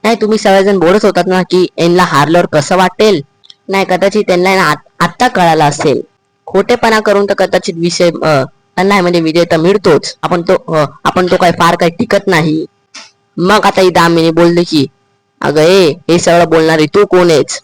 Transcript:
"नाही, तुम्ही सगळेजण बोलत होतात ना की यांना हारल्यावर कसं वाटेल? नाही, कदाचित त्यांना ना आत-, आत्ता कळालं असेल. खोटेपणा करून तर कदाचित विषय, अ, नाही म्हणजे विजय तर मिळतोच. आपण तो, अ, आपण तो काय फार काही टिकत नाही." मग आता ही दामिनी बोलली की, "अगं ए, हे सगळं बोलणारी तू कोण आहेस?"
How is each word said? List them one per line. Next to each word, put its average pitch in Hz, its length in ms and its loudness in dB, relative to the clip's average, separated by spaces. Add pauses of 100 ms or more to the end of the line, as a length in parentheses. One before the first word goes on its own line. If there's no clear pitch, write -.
"नाही, 226 180 0
तुम्ही 214 160 0
सगळेजण 196 420 2
बोलत 185 260 2
होतात 180 220 0
ना 185 140 0
की 180 260 0 (100)
यांना 175 260 2
हारल्यावर 160 420 0
कसं 156 320 -2
वाटेल? 185 440 0 (480)
नाही, 190 200 -2
कदाचित 196 380 0
त्यांना 185 280 0
ना 190 80 0
आत-, 151 260 -4 (100)
आत्ता 175 280 -2
कळालं 170 360 0
असेल. 143 380 -2 (440)
खोटेपणा 220 540 -2
करून 202 260 0
तर 202 80 -4
कदाचित 185 440 -2
विषय, 170 320 -2 (140)
अ, 147 200 0 (400)
नाही 196 180 0
म्हणजे 175 200 0
विजय 160 300 0
तर 170 60 0
मिळतोच. 175 680 0
आपण 170 180 -2
तो, 175 320 -4
अ, 151 120 0 (180)
आपण 180 280 -2
तो 185 40 2
काय 180 160 2
फार 170 240 0
काही 170 240 -2
टिकत 202 280 -2
नाही." 156 380 -2 (720)
मग 190 280 0
आता 196 160 0
ही 185 80 4
दामिनी 170 420 2
बोलली 170 320 2
की, 147 240 -2 (540)
"अगं 147 200 -2
ए, 175 280 4
हे - 300 -2
सगळं 170 300 2
बोलणारी 160 360 2
तू 202 200 2
कोण 180 260 2
आहेस?" - 320 -2